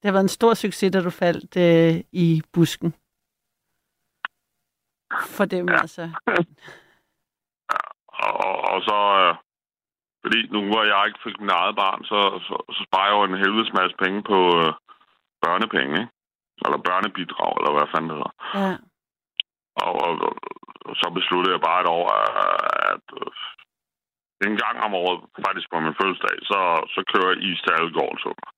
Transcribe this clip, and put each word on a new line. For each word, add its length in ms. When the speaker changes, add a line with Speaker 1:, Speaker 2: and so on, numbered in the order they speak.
Speaker 1:
Det 60
har 40
været 120
en 160
stor 140
succes, 380
da 100
du 80
faldt, 480
øh, 440
i 300
busken. 400
For 80
dem, 240
Speaker 2:
Ja. 120
Speaker 1:
altså. 200
Speaker 2:
<laughs> 180
Ja, 60
og, 260
og, 80
og 80
så, 160
øh, 140
fordi 160
nu 60
hvor 120
jeg 240
ikke 160
fik 160
min 100
eget 260
barn, 360
så, 80
så, 80
så 120
sparer 220
jeg 80
jo 60
en 200
helvedes 360
masse 240
penge 280
på, 60
øh, 120
børnepenge, 580
ikke? 100
Eller 120
børnebidrag, 720
eller 180
hvad 160
fanden 180
det 80
hedder. 160
Speaker 1:
Ja. 100
Speaker 2:
Og, 60
og, 60
og 140
så 60
besluttede 380
jeg 140
bare 120
et 160
år, 80
at, 80
at, 140
øh, 100
en 120
gang 120
om 80
året, 260
faktisk 240
på 80
min 200
fødselsdag, 380
så, 80
så 60
kører 220
jeg 140
is 140
til 160
alle 200
gårdens 340
unger. 260